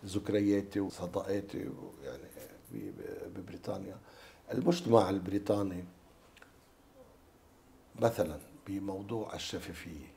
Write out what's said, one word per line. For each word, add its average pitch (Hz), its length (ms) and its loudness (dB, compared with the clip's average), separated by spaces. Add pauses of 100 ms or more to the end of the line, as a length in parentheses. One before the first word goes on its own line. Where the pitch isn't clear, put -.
ذكرياتي 101 760 2
وصداقاتي، 98 760 -2 (460)
يعني 64 180 -8 (500)
ب-، - 40 -8
ب-، - 640 -8
ببريطانيا. 98 580 -8 (560)
المجتمع 113 580 8
البريطاني 98 760 0 (2250)
مثلًا 82 380 4 (280)
بموضوع 98 680 -4
الشفافية 82 720 -8 (100)